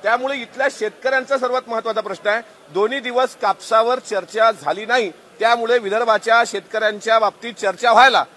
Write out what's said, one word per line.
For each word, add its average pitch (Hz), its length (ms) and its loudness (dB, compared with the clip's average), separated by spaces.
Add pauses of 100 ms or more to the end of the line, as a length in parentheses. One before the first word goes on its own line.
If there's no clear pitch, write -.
त्यामुळे 254 340 -2
इथल्या 254 340 -4
शेतकऱ्यांचा 262 680 -4
सर्वात 247 300 -2
महत्वाचा 220 340 -4
प्रश्न 196 260 -8
आहे. 220 140 0 (320)
दोन्ही 220 260 0
दिवस 247 360 -2
कापसावर 226 640 0
चर्चा 214 520 -2
झाली 175 340 -6
नाही, 233 240 0
त्यामुळे 233 680 -2
विदर्भाच्या 226 720 0
शेतकऱ्यांच्या 214 720 -2
बाबतीत 220 340 -2
चर्चा 208 380 -2
व्हायला 220 340 6 (120)